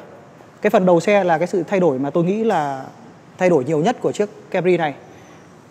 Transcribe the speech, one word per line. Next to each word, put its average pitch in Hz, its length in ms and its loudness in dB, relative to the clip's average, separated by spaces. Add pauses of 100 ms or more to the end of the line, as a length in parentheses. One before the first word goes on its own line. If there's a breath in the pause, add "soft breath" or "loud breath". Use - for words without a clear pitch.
(640)
Cái 208 80 0
phần 196 160 2
đầu 175 140 6
xe 202 240 2
là 170 140 2
cái 170 80 -2
sự 180 220 -4
thay 196 120 0
đổi 151 180 0
mà 143 120 -4
tôi 170 140 0
nghĩ 208 200 -2
là 147 400 -2 (540)
thay 185 120 2
đổi 147 140 2
nhiều 151 140 -2
nhất 208 240 0
của 147 100 -2
chiếc 202 160 -4 (220)
Camry 180 260 0
này. 156 180 -4 (760 loud breath)